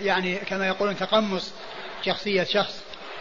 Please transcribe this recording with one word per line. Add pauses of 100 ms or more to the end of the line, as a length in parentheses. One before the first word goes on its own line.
يعني
كما
يقولون،
تقمص (540)
شخصية
شخص، (380)